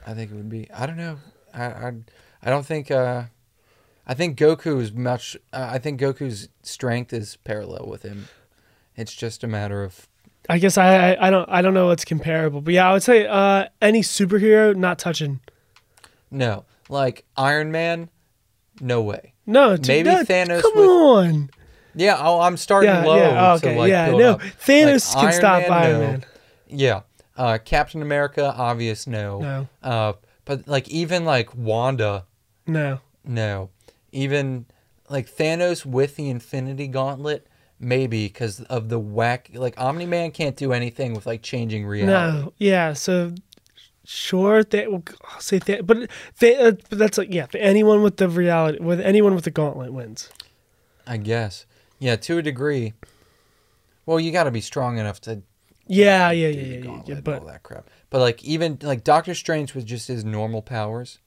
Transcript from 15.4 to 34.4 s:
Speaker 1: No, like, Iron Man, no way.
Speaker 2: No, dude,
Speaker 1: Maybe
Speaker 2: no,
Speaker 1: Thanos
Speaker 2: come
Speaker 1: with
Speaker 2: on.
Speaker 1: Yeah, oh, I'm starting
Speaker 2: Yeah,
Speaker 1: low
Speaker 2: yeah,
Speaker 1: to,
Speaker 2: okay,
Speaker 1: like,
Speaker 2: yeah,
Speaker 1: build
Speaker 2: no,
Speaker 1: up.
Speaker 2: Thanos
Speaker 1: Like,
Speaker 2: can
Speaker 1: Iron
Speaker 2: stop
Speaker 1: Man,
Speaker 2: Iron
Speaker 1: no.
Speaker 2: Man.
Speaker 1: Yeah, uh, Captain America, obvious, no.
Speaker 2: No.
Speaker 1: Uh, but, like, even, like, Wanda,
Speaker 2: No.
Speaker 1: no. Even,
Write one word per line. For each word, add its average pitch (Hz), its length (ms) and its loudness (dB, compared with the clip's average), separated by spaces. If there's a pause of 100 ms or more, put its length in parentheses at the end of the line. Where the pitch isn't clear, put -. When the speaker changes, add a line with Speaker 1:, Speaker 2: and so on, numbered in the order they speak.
Speaker 1:
No, 120 320 -4 (240)
like, 135 360 -4 (120)
Iron 147 340 0
Man, 165 380 -4 (720)
no 123 220 -2
way. - 320 -10 (120)
Speaker 2:
No, 226 300 4
dude, 143 120 -6
Speaker 1:
Maybe 147 200 2
Speaker 2:
no, 359 160 4
Speaker 1:
Thanos 349 380 0
Speaker 2:
come 440 140 4
Speaker 1:
with 403 120 8
Speaker 2:
on. 196 600 6 (440)
Speaker 1:
Yeah, 180 260 2
oh, 165 200 2
I'm 175 160 2
starting 202 340 4
Speaker 2:
Yeah, 175 140 2
Speaker 1:
low 156 120 6
Speaker 2:
yeah, 160 180 6
Speaker 1:
to, 180 180 6 (160)
Speaker 2:
okay, 156 100 0
Speaker 1:
like, 180 120 4
Speaker 2:
yeah, 175 180 2
Speaker 1:
build 165 120 4
Speaker 2:
no, 240 120 8
Speaker 1:
up. - 80 -2
Speaker 2:
Thanos 277 760 4
Speaker 1:
Like, 135 60 2
Speaker 2:
can 143 60 6
Speaker 1:
Iron 160 140 4
Speaker 2:
stop 180 220 4
Speaker 1:
Man, 175 100 2
Speaker 2:
Iron 170 200 4
Speaker 1:
no. 113 140 0
Speaker 2:
Man. 135 180 -6 (440)
Speaker 1:
Yeah, 131 320 0 (360)
uh, 117 280 0
Captain 151 380 -2
America, 143 540 -2
obvious, 117 500 -6
no. 104 340 -8
Speaker 2:
No. 135 280 -8 (140)
Speaker 1:
Uh, 110 300 -2 (320)
but, 139 240 -8
like, 135 200 -4
even, 170 360 -4
like, 131 300 -2
Wanda, 113 720 -4 (400)
Speaker 2:
No. 147 340 -4 (240)
Speaker 1:
no. 107 460 -6 (420)
Even, 135 540 -4 (420)